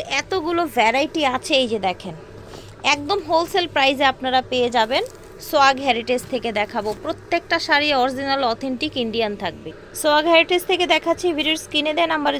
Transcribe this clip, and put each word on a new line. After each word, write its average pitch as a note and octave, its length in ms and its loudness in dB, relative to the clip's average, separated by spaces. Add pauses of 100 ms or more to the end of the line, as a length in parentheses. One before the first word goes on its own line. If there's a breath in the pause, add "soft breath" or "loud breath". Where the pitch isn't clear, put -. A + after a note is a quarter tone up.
(200)
এতগুলো E4+ 420 -2 (160)
ভ্যারাইটি C4 440 2 (140)
আছে, C#4+ 260 -4
এই B3+ 120 0
যে A3 60 -2 (100)
দেখেন, F3+ 260 -8 (760 loud breath)
একদম D4 260 0 (100)
হোলসেল F4 360 2 (100)
প্রাইসে C#4 380 4
আপনারা C4 260 0 (120)
পেয়ে B3 280 0
যাবেন C4 260 0 (440)
সোয়াগ C4+ 360 4
হেরিটেজ B3 360 0 (120)
থেকে। A#3 160 -4 (120)
দেখাবো G#3+ 280 -4 (140)
প্রত্যেকটা E4+ 540 -2 (100)
শাড়ি D4 200 4 (140)
অরিজিনাল C4+ 400 0 (120)
অথেন্টিক C4 400 -4 (100)
ইন্ডিয়ান A3 300 -2 (100)
থাকবে। - 260 -8 (320)
সোয়াগ D4+ 320 4
হেরিটেজ E4 280 6 (100)
থেকে F4+ 220 2
দেখাচ্ছি, E4 340 0 (100)
ভিডিওর D#4 280 0
স্ক্রিনে D4+ 320 -2
দেওয়া E4 160 2
নাম্বারে C#4+ 260 0